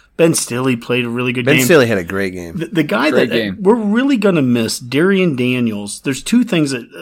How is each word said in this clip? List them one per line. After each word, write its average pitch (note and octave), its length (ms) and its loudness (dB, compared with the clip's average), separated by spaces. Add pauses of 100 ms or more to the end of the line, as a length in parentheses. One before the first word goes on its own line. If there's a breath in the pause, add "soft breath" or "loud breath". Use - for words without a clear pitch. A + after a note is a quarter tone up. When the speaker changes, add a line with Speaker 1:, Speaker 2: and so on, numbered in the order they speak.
(160 soft breath)
Speaker 1:
Ben E3 160 4
Stille B2+ 440 -2
played B2 280 -2
a A#2+ 40 -6
really B2 240 -4
good B2 120 -4
Speaker 2:
Ben C#3 120 2
Speaker 1:
game. C3 80 2
Speaker 2:
Stille C3+ 220 6
had A2 120 0
a F2+ 60 -4
great F#2+ 280 -4
game. F2 240 -12
Speaker 1:
The, D#3+ 100 -6
the D#3+ 180 -2
guy A3 260 0
Speaker 3:
Great D#3 200 2
Speaker 1:
that - 40 -2
Speaker 3:
game. - 260 -2
Speaker 1:
we're G3 140 4
really A#3+ 420 2
gonna G3 260 2
miss, A#2+ 360 0
Darian E3 560 0
Daniels, A#2+ 680 -2
there's C3+ 200 -4
two A#3+ 220 2
things D#3+ 260 0
that, A#2+ 160 -6 (160)